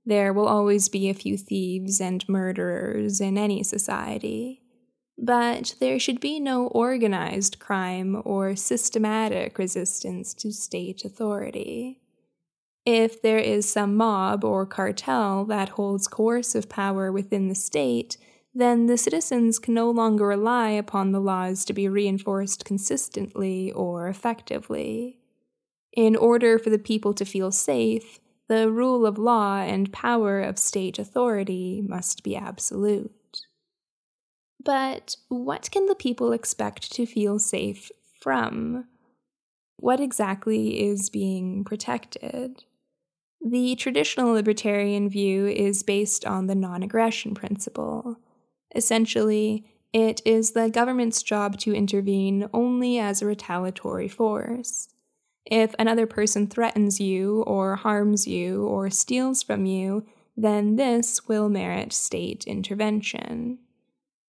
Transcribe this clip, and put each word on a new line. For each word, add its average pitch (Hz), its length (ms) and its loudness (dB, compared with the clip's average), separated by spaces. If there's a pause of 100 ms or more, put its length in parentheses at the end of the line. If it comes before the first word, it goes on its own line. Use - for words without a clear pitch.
There 202 300 4
will 208 140 4
always 208 420 4
be 196 200 0
a 196 40 0
few 196 240 -4
thieves 190 640 -2
and 185 260 -4
murderers 190 960 -2
in 196 160 0
any 208 260 0
society. 220 1000 -6 (580)
But 240 580 0
there 254 200 0
should 254 200 -2
be 294 200 -4
no 254 280 0
organized 202 920 0
crime 185 680 -2
or 196 300 -2
systematic 214 1040 -2
resistance 185 760 -4
to 214 160 -6
state 185 540 -8
authority. 220 960 -6 (840)
If 226 360 4
there 220 160 4
is 214 320 2
some 208 260 2
mob 208 480 2
or 196 220 2
cartel 202 800 0
that 202 240 -2
holds 202 380 -2
coercive 226 600 0
power 196 420 -2
within 196 360 0
the 190 80 -2
state, 127 640 -2 (360)
then 240 340 4
the 240 100 4
citizens 240 640 2
can 233 160 0
no 233 160 4
longer 220 340 4
rely 220 440 2
upon 208 420 0
the 196 80 2
laws 190 460 0
to - 80 -4
be 196 140 0
reinforced 196 800 0
consistently 196 1080 -4
or 175 340 -4
effectively. 226 1080 -6 (760)
In 220 220 6
order 233 420 6
for 226 120 -2
the 214 100 6
people 214 360 0
to 202 100 -4
feel 190 260 -2
safe, 226 680 0 (280)
the 220 240 4
rule 247 340 4
of 208 120 2
law 214 400 4
and 196 340 0
power 220 480 0
of 190 180 -2
state 190 400 -2
authority 202 880 -2
must 185 380 -6
be 202 120 -4
absolute. 202 760 -2 (1500)
But 269 520 -2 (140)
what 254 420 -6
can 392 160 2
the 392 80 2
people 240 360 0
expect 220 640 -4
to 240 120 -2
feel 208 340 0
safe - 520 -4 (300)
from? 240 640 -2 (920)
What 254 220 2
exactly 220 800 -2
is 202 280 0
being 190 540 -2
protected? 247 1040 -8 (760)
The 247 340 0
traditional 262 580 0
libertarian 202 760 0
view 196 380 0
is 202 340 0
based 202 440 0
on 190 220 -2
the 196 80 0
non-aggression 202 800 -2
principle. - 840 -6 (580)
Essentially, 220 880 2 (280)
it 220 320 2
is 220 260 4
the 226 180 2
government's 240 540 2
job 202 360 0
to 214 140 0
intervene 196 800 2
only 247 460 2
as 202 220 0
a 208 40 0
retaliatory 185 840 -4
force. 233 800 -4 (560)
If 220 340 4
another 226 260 4
person 208 420 0
threatens 208 520 2
you 196 440 0
or 196 340 0
harms 208 500 2
you 185 400 -2
or 196 220 0
steals 254 520 0
from 202 240 -2
you, 190 400 -2 (300)
then 208 400 2
this 240 520 2
will 214 220 2
merit 180 440 -2
state - 520 -4
intervention. 214 1120 -4 (680)